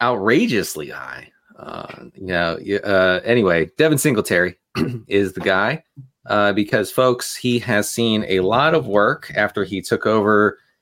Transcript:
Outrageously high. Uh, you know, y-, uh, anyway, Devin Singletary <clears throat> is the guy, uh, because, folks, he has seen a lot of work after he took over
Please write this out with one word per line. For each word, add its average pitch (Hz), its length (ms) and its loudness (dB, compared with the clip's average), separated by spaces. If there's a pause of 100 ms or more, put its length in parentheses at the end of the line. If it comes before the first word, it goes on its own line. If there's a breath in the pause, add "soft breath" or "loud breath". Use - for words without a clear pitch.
Outrageously 117 880 0
high. 65 400 -16 (280)
Uh, - 480 -16 (100)
you 95 120 -14
know, 85 380 -2
y-, 101 120 -2
uh, 92 460 2
anyway, 90 540 2
Devin 156 200 2
Singletary 95 600 0 (180)
<clears throat> 123 320 -4
is 98 260 0
the 92 80 -10
guy, 101 420 0 (420)
uh, 104 280 2
because, 104 380 -2
folks, 127 440 0
he 120 240 -2
has 104 300 -2
seen 110 380 0
a 95 140 0
lot 127 320 2
of 147 140 0
work 104 480 0
after 104 280 -2
he 92 180 -6
took - 240 -4
over 107 540 2 (220 soft breath)